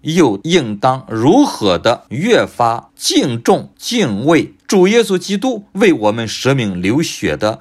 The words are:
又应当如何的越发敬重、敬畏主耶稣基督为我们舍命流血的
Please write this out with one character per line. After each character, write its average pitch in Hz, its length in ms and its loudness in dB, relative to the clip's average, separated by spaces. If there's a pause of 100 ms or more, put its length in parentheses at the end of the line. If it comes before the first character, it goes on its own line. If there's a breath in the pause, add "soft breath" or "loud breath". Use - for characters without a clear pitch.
又 147 440 0
应 156 300 -2
当 131 360 -2
如 139 340 2
何 95 320 0
的 - 320 -2
越 156 380 0
发 120 500 -4
敬 151 460 -2
重、 - 340 0
敬 127 480 -2
畏 151 300 2 (120)
主 190 220 4
耶 226 140 4
稣 190 160 -2
基 190 180 -4
督 220 360 -4
为 196 200 4
我 107 180 0
们 113 160 -4
舍 123 280 -2
命 101 260 -2
流 110 220 0
血 80 340 -4
的 107 240 -4